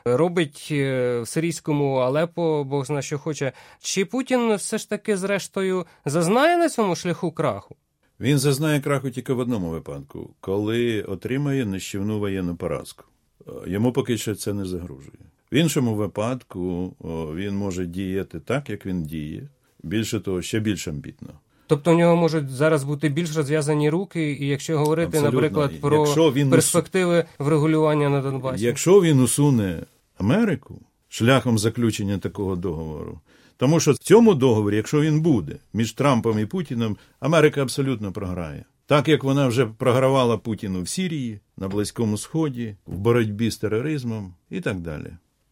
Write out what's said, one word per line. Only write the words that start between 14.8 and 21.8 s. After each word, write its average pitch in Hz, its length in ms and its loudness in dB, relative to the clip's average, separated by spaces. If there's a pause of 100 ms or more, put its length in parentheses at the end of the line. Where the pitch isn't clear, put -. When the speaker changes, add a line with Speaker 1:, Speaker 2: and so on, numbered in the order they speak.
Speaker 2:
В - 40 -6
іншому 139 400 2
випадку, 95 1040 -4
о, 80 360 -8
він 98 200 -6
може 95 300 -4
діяти 92 540 -6
так, 135 300 -6
як 104 160 -10
він 90 180 -4
діє. 78 460 -8 (340)
Більше 107 360 -4
того, 92 220 -4
ще 110 180 -4
більш 104 280 -2
амбітно. 71 420 -12 (380)
Speaker 1:
Тобто 151 240 2